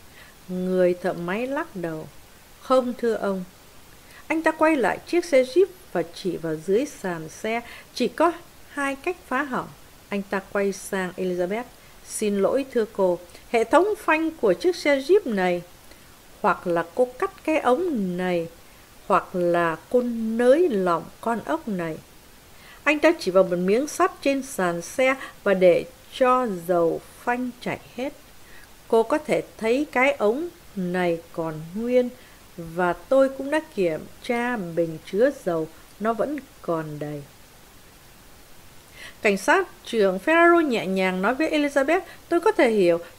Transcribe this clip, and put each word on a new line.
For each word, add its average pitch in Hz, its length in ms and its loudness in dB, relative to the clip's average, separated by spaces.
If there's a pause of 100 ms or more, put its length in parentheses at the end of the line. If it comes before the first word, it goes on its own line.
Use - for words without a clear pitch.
(480)
Người 185 460 2
thợ 180 180 -4
máy 175 340 -4
lắc 285 300 -6
đầu. 160 320 -8 (520)
"Không, 254 380 2
thưa 226 160 -2
ông." 190 300 -4 (840)
Anh 320 160 -2
ta 320 80 2
quay 320 260 2
lại 190 300 0
chiếc 339 180 0
xe 262 180 4
Jeep 349 240 4 (260)
và 170 100 -2 (120)
chỉ 170 220 -6
vào 156 200 -6 (100)
dưới 214 200 2
sàn 170 420 -8
xe. 220 320 -6 (340)
"Chỉ 240 140 -2
có 330 240 2 (380)
hai 277 260 -4
cách 359 200 -6 (100)
phá 262 160 -2
hỏng." 226 260 -6 (400)
Anh 202 140 -6
ta 196 180 -4 (120)
quay 196 200 0
sang 185 440 -6
Elizabeth. 185 480 -4 (440)
"Xin 202 340 -2
lỗi, 262 300 2
thưa 226 200 0
cô, 180 260 0 (320)
hệ 226 140 2
thống 330 220 4 (120)
phanh 320 320 0
của 226 220 2
chiếc 349 240 0
xe 285 240 2
Jeep 349 240 4
này, 185 380 0 (800)
hoặc 190 260 0
là 170 180 0 (100)
cô 247 140 2 (100)
cắt 392 120 -2 (140)
cái 311 140 0
ống 254 580 0
này, 175 320 -2 (580)
hoặc 180 260 2
là 170 440 2 (140)
cô 247 120 2
nới 240 680 2
lỏng 180 360 0 (160)
con 226 240 -2
ốc 320 240 -4
này." 170 280 -4 (880)
Anh 294 140 2
ta 320 200 6
chỉ 190 120 -4
vào 185 140 6
một 175 120 -2
miếng 208 320 0
sắt 359 240 0 (100)
trên 277 200 0
sàn 175 400 -4
xe 262 320 0 (280)
và 202 120 2
để 180 300 6 (280)
cho 254 340 4 (220)
dầu 170 320 2 (240)
phanh 247 260 -2 (100)
chảy 170 180 -6 (180)
hết. 269 160 -6 (760)
"Cô 226 140 4
có 285 160 0
thể 175 240 -2 (160)
thấy 247 340 0
cái 254 200 2
ống 269 360 0 (280)
này 180 440 -2 (120)
còn 160 220 -6 (200)
nguyên, 247 340 0 (480)
và 170 360 -2
tôi 269 360 4
cũng 269 220 -6
đã 302 100 0 (140)
kiểm 170 260 0 (220)
tra 240 340 -4
bình 170 500 -2
chứa 233 240 2 (140)
dầu, 160 240 -2 (320)
nó 214 120 0
vẫn 254 260 -4 (240)
còn 156 360 -6
đầy." 147 240 -10 (2000)
Cảnh 202 140 2
sát 349 320 2 (160)
trưởng 226 400 2
Ferraro 339 360 6
nhẹ 226 260 0
nhàng 185 360 0
nói 226 120 2
với 311 160 -2
Elizabeth, 294 500 2 (280)
"Tôi 339 120 2
có 392 120 2
thể 262 180 4
hiểu, 175 300 4 (180)